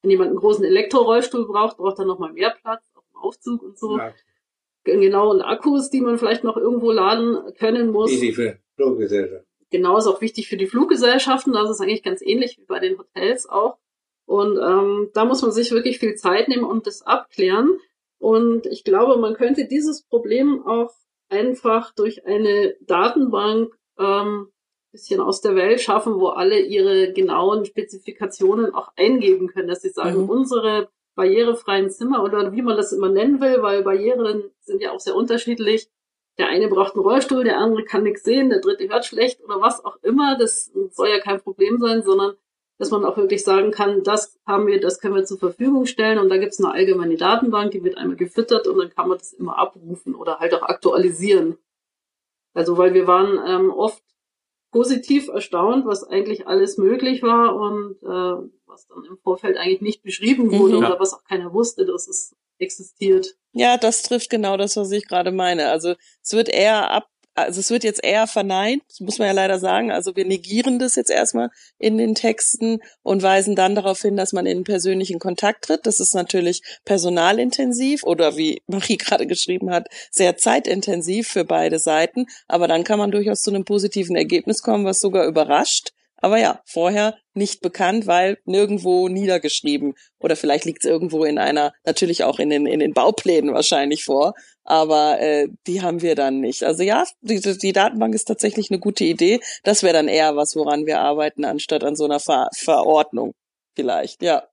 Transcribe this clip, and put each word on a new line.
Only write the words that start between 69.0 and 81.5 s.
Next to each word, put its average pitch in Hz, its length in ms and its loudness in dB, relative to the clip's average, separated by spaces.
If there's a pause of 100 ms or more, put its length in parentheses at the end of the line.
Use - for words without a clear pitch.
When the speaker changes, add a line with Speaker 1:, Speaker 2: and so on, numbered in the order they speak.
Speaker 3:
muss 202 180 -8
man 214 80 0
ja 196 80 0
leider 190 240 0
sagen. 190 320 0
Also 180 240 -4
wir 190 100 -2
negieren 196 540 -2
das 247 160 -2
jetzt 247 160 -2
erstmal 240 400 0 (280)
in 220 200 0
den 220 160 0
Texten 226 640 -2 (240)
und 196 220 0
weisen 196 320 2
dann 190 180 2
darauf 190 280 -2
hin, 202 140 0
dass 190 160 -2
man 180 140 -2
in 180 160 -2
persönlichen 185 560 -2
Kontakt 190 460 -2
tritt. - 200 -2
Das 214 140 0
ist - 160 0
natürlich 180 480 -2 (220)
personalintensiv 233 1200 0
oder 156 320 0
wie 156 300 -2
Marie 190 320 -2
<laughs> - 0 -
gerade - 280 -2
geschrieben 180 440 -4
hat, 175 180 -2 (240)
sehr 180 240 2
zeitintensiv 196 920 -2
für 180 160 -2
beide 165 340 0